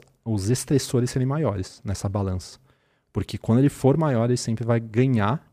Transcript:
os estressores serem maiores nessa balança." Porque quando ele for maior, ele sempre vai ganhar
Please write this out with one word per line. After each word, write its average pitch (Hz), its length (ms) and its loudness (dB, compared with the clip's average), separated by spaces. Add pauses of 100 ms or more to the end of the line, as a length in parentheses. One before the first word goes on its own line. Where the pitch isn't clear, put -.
(240)
os 104 280 -2
estressores 127 580 0
serem 127 180 -2
maiores 123 560 -4
nessa 101 240 -4
balança." 95 520 -4 (540)
Porque - 240 -6
quando 117 220 2
ele 143 100 4
for 139 280 2
maior, 135 280 0
ele 123 120 0
sempre 113 280 -4
vai 117 140 2
ganhar 113 720 0